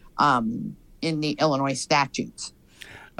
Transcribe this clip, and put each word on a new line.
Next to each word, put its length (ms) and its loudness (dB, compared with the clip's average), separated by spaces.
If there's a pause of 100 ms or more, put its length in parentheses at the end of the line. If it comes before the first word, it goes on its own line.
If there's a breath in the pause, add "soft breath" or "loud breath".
(200 soft breath)
um, 560 2 (260)
in 180 -2
the 120 0
Illinois 420 2
statutes. 800 -2 (680 loud breath)